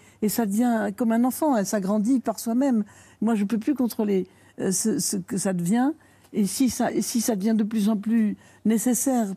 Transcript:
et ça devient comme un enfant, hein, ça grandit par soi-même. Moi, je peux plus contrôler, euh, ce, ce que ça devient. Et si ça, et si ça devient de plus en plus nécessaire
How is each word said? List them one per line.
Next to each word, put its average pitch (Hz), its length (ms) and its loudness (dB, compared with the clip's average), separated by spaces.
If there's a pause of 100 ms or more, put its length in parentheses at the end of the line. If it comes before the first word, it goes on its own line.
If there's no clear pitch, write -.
(240)
et 208 60 0
ça 226 180 0
devient 214 500 0
comme 226 140 0
un 233 120 4
enfant, 269 320 2
hein, 202 80 2
ça 208 160 -2
grandit 214 400 2
par 226 200 -4
soi-même. 233 440 0 (380)
Moi, 220 140 2
je 202 80 0
peux 202 160 -2
plus 269 160 0
contrôler, 208 520 0 (320)
euh, 185 120 0
ce, 214 260 0
ce 196 180 -2
que 190 220 -6
ça 190 160 -2
devient. 220 380 2 (420)
Et 202 140 2
si 240 240 0
ça, - 200 -2
et 226 120 0
si 233 180 -2
ça 220 140 0
devient 208 200 0
de 220 80 2
plus 208 240 0
en 220 80 2
plus 214 400 0 (300)
nécessaire 233 720 0